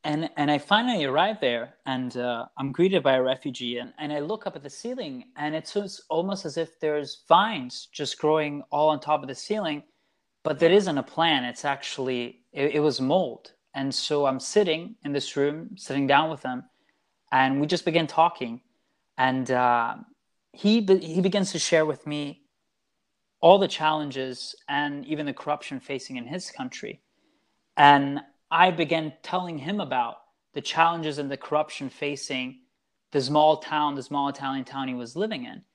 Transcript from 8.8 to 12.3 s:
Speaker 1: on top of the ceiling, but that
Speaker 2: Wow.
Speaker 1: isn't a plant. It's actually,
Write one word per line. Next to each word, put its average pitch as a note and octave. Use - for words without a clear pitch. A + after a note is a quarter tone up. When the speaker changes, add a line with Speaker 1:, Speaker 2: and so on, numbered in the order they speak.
Speaker 1:
on D3+
top D3
of C#3
the C3
ceiling, E3+
but D3+
that E3
Speaker 2:
Wow. F#3+
Speaker 1:
isn't F#3
a C3
plant. D#3
It's A#2+
actually, C3